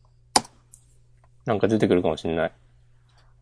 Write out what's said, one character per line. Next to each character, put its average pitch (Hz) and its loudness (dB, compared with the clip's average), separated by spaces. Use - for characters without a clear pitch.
な 117 0
ん 95 -2
か 98 2
出 110 2
て 107 2
く 98 4
る 87 2
か 87 0
も 78 -4
し - -10
れ 82 -2
な 82 0
い。 - -8